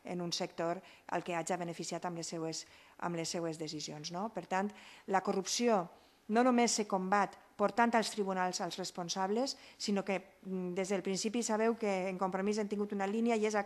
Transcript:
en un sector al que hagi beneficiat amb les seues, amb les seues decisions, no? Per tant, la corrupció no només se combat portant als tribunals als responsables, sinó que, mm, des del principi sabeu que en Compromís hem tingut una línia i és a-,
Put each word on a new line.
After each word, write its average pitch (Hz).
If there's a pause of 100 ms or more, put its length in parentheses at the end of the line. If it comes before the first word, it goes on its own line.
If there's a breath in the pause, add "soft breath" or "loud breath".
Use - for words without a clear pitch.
en 180
un 170
sector 170 (260 loud breath)
al 175
que 175
hagi 165
beneficiat 170
amb 175
les 165
seues, 160 (320 loud breath)
amb 170
les 165
seues 165
decisions, 151
no? 185
Per 180
tant, 190 (380 loud breath)
la 190
corrupció 196 (380 loud breath)
no 226
només 240
se 208
combat 190 (200)
portant 226
als 220
tribunals 185
als 175
responsables, 190 (200 loud breath)
sinó 196
que, 190
mm, 185
des 185
del 190
principi 208
sabeu 220
que 196
en 185
Compromís 190
hem 214
tingut 208
una 196
línia 226
i 214
és 214
a-, 202